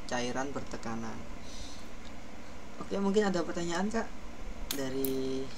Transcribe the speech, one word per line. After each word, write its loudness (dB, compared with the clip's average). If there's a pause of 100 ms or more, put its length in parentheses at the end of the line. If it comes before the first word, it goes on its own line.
(120)
cairan 2
bertekanan. -2 (1600)
Oke, 0
mungkin 6
ada 4
pertanyaan, 2
Kak, 2 (680)
dari, 2 (120)